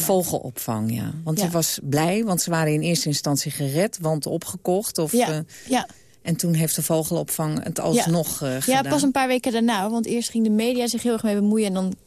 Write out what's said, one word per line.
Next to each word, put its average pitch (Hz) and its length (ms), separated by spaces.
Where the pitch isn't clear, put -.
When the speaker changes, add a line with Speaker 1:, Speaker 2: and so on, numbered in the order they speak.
Speaker 1:
vogelopvang, 123 920
ja. 107 180
Want 156 140
Speaker 2:
Ja. 208 60
Speaker 1:
je 175 60
was 165 320
blij, 165 420
want 180 180
ze - 80
waren 160 220
in 151 80
eerste 165 280
instantie 147 420
gered, 147 500
want 156 260
opgekocht. - 720
Of, 160 140
Speaker 2:
Ja, 240 160
Speaker 1:
eh, 156 100
Speaker 2:
ja. 247 200
Speaker 1:
en 170 140
toen 170 180
heeft 160 220
de 165 60
vogelopvang 160 840
het - 160
alsnog, 170 600
Speaker 2:
Ja. 147 60
Speaker 1:
eh, 131 60
Speaker 2:
Ja, 131 80
Speaker 1:
gedaan. 262 320
Speaker 2:
pas 285 100
een 277 100
paar 262 160
weken 254 240
daarna, 220 380
want 226 160
eerst 233 240
ging 226 140
de 220 60
media 240 360
zich 233 160
heel 240 100
erg 220 100
mee 208 120
bemoeien 208 320
en 190 80
dan, 185 200